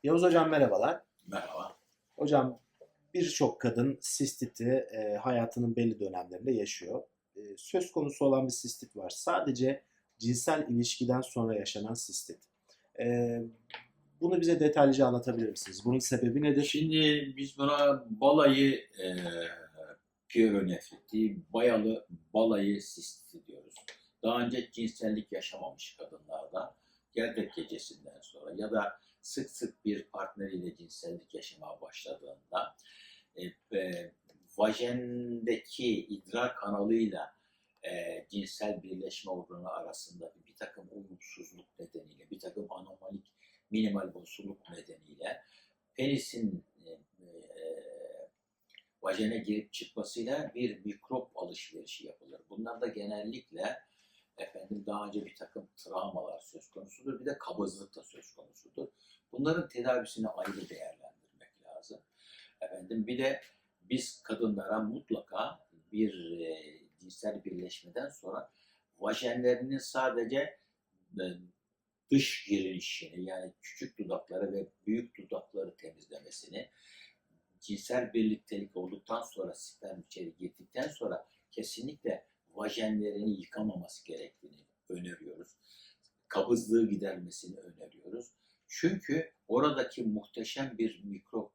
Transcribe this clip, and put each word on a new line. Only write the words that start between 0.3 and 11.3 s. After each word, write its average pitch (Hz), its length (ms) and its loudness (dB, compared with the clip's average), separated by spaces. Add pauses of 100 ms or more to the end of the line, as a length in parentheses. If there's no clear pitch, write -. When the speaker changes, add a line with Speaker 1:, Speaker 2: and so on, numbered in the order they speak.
Speaker 1:
merhabalar. 131 520 6 (240)
Speaker 2:
Merhaba. - 500 -6 (400)
Speaker 1:
Hocam 139 440 4 (540)
birçok 151 460 4
kadın 123 400 4
sistiti, - 680 -2
e, 110 480 2
hayatının 117 600 0
belli 117 240 2
dönemlerinde 92 520 -4
yaşıyor. 101 500 -2 (340)
E, 196 40 -16 (160)
söz - 360 -2
konusu 147 320 0
olan 135 220 6
bir 123 60 -2
sistit - 440 -10
var. 92 140 -8
Sadece 135 720 0 (360)
cinsel 123 500 2
ilişkiden 120 520 2
sonra 113 340 0